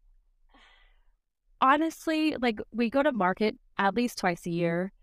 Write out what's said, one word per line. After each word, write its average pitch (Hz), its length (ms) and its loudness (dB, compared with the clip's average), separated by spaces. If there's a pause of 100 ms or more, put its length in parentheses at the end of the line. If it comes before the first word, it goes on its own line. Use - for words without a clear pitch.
(1600)
Honestly, 311 800 2
like, 233 180 -2 (140)
we 226 180 -2
go 269 120 2
to 294 100 2
market 202 440 0 (220)
at 196 160 2
least 240 240 -2
twice 175 280 -2
a 175 40 -4
year 170 420 -2 (100)